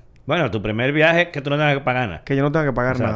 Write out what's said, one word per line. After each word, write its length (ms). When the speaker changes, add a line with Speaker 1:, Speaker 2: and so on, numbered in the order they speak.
Speaker 1:
Bueno, 240
tu 120
primer 300
viaje, 380
que 120
tú 100
no 60
tengas 180
que 80
pagar 260
nada. 140
Speaker 2:
que 120
yo 60
no 100
tenga 140
que 80
pagar 220
Speaker 1:
Exacto. 200